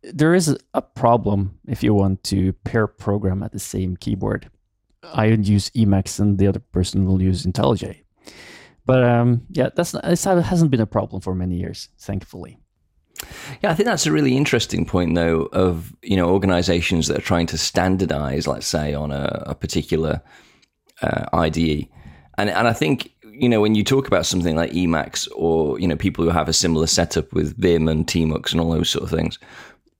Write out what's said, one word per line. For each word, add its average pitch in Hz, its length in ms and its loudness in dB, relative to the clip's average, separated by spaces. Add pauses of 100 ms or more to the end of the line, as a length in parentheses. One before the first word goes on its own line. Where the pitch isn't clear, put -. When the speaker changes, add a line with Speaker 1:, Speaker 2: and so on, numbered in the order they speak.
(120)
Speaker 1:
there 160 220 4
is 156 220 2 (160)
a - 80 -2
problem 104 880 0
if - 160 -6
you 113 100 4
want 98 300 2
to 92 300 0 (100)
pair 110 240 0
program 98 560 -2
at - 80 -8
the 104 80 -12
same 92 380 -4
keyboard. 104 520 -4 (540)
I 110 280 0
would 107 180 2
use 104 220 2
Emacs 98 500 0
and 101 180 2
the 98 80 4
other 92 140 0
person 92 460 -2
will 95 140 2
use 92 240 0
IntelliJ. 98 580 -2 (800)
But, 127 180 4
um, 120 480 4
yeah, 143 240 -2
that's - 180 -2
not, - 120 -8
this 170 180 0
ha-, 185 180 2
hasn't 165 300 2
been 127 100 2
a 107 60 0
problem - 340 -4
for 92 140 -4
many 90 220 -2
years, 90 320 -8 (100)
thankfully. - 640 -10 (1000)
Speaker 2:
Yeah, 202 80 2
I 165 40 2
think 202 120 2
that's 196 200 0
a 151 60 0
really 139 240 2
interesting 110 500 0
point, 85 300 0
though, 82 360 2
of, 90 400 0 (100)
you 98 140 0
know, 87 120 2
organizations 90 800 2
that 71 100 -2
are - 40 -6
trying 85 240 0
to 82 120 -4
standardize, 80 880 -2
let's - 200 -4
say, 76 280 -2
on 73 160 -6
a, 71 360 -6
a 73 80 -8
particular, 78 680 -2 (800)
uh, - 300 -4
I 82 160 0
D 78 240 0
E. 73 180 -4 (480)
And, 101 120 0
and 107 180 0
I 117 40 2
think, 143 380 -2 (140)
you 120 240 -2
know, 113 120 4
when 107 140 4
you 107 80 4
talk 135 240 0
about 85 200 0
something 85 280 0
like 82 180 0
Emacs 82 600 -2
or, 80 460 0
you 87 80 0
know, 78 80 0
people 85 280 -2
who 85 60 2
have 80 180 0
a 82 40 0
similar 80 340 0
setup - 460 -2
with 78 240 -2
Vim 82 320 2
and 80 180 0
Tmux 80 460 -2
and 85 80 0
all 82 100 0
those 80 200 0
sort - 140 -4
of 82 60 -8
things, 80 280 -2 (600)